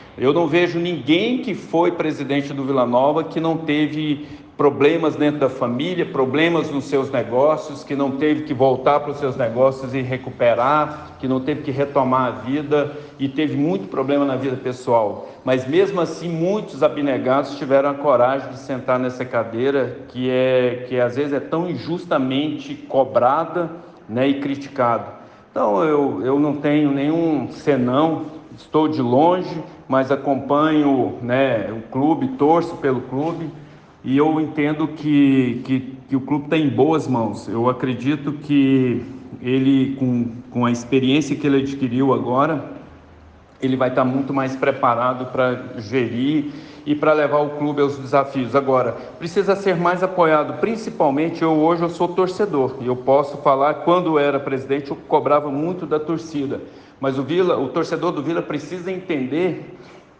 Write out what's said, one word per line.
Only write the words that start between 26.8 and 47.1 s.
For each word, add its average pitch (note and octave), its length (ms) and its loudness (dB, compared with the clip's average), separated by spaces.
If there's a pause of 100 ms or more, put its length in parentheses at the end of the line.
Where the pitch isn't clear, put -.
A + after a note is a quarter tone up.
nenhum D3 600 0
senão, C#3 760 0 (280)
estou D#3 340 0
de C3 120 -2
longe, D#3+ 600 2 (260)
mas C3+ 240 2
acompanho, C#3 1120 2
né, A#2+ 500 0
o A2+ 80 -8 (100)
clube, C3+ 460 2
torço E3 400 2
pelo B2+ 240 0
clube. D#3 480 -6 (540)
E C3 140 0
eu D#3 240 4
entendo D3+ 480 -2
que, C#3 720 2
que, B2+ 320 -4 (140)
que C3+ 80 -2
o B2+ 60 0
clube C#3+ 260 -4
tá D#3+ 80 2
em D3+ 140 2
boas C3+ 360 2
mãos. A2+ 400 -2
Eu A2+ 220 0
acredito C3 640 -2
que C3+ 720 2 (380)
ele, C3 560 2
com, B2 300 0 (220)
com A#2+ 140 0
a A#2+ 60 2
experiência C3+ 640 2
que C#3+ 100 -4
ele C#3 120 4
adquiriu C3 560 0
agora, B2+ 500 0 (960)
ele C3 160 0
vai B2+ 160 0
tá C3+ 100 2
muito C3+ 300 0
mais C3+ 240 -2
preparado B2+ 720 0
pra B2+ 340 0 (120)
gerir B2 680 -2 (400)
e D3 80 2
pra D3+ 180 2